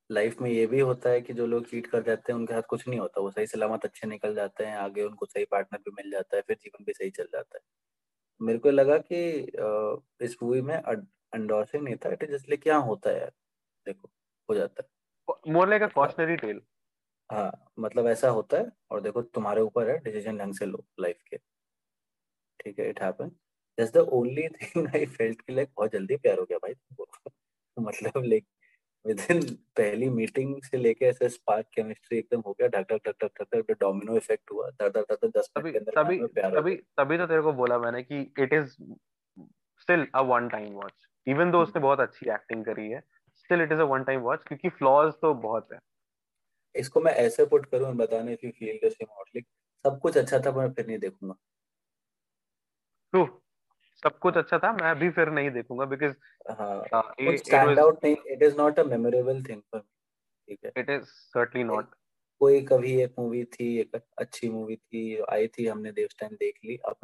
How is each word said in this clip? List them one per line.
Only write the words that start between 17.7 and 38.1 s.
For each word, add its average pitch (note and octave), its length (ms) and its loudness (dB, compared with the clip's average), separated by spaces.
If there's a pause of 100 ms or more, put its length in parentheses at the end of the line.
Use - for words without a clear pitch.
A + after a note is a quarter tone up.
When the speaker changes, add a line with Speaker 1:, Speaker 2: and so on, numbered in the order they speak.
Speaker 1:
मतलब, A#2 280 0
ऐसा A#2 220 4
होता A2+ 280 2
है A#3 160 -2 (180)
और G#2 100 -4
देखो, G#2+ 220 -4
तुम्हारे G#2+ 380 -2
ऊपर A2 300 0
है, D#3 80 -2
डिसीजन G#2+ 400 -6
ढंग G2 160 -8
से G2+ 120 -6
लो F#2+ 200 -10 (140)
लाइफ F2 300 -4
के, - 60 -10 (1200)
ठीक G#2 180 -12
है? G#2+ 160 -4
It - 60 -12
happened। A2 300 -6 (500)
That's A#2 220 4
the B2 120 0
only C3 340 0
<laughs> - 160 -14
thing D#3+ 240 -2
I D3 180 0
felt A2+ 360 -4
कि, B2+ 120 -10
like, C3+ 220 0
बहुत G#2+ 160 -2
जल्दी G2 240 -2
प्यार G2+ 220 2
हो F#2 60 -2
गया F2 140 -4
भाई A2 160 -8
तुमको। - 560 -18 (460)
<laughs> - 20 -6
मतलब, G#2+ 340 -6
like, A#2 320 2 (600)
within B2 480 0
पहली A2+ 560 0
मीटिंग C3 520 -4
से - 140 -4
लेके A#2+ 280 2
ऐसे B2 240 2
स्पार्क G#2+ 460 -2
केमिस्ट्री A2 440 -4
एकदम A#2 220 -2
हो G2+ 120 -8
गया, A#2+ 160 0
धक, G2+ 240 -2
धक, A2 160 -2
धक, - 160 -4
धक, - 180 -8
धक, A2+ 280 -2
धक, G#2+ 100 -2
डोमिनो G2 360 0
इफेक्ट - 340 -2
हुआ, G2+ 200 -6
धक, G#2 180 -2
धक, G#2 240 -2
धक, G#2+ 140 0
धक, A2+ 120 0
दस G#2 180 0
मिनट - 20 0
Speaker 2:
तभी, D#3 140 -4
Speaker 1:
के A2+ 60 -2
अंदर A2 240 0
Speaker 2:
तभी, F3+ 180 0
Speaker 1:
में A#2 80 -4
प्यार F#2+ 260 -2
हो D#3 60 4
Speaker 2:
तभी, F3 160 0
Speaker 1:
गया। - 280 -4
Speaker 2:
तभी D#3 140 0
तो F3 80 -2
तेरे D#3+ 160 2
को D#3 100 2
बोला B2 260 2
मैंने A#2+ 240 -2
कि C#3 360 -8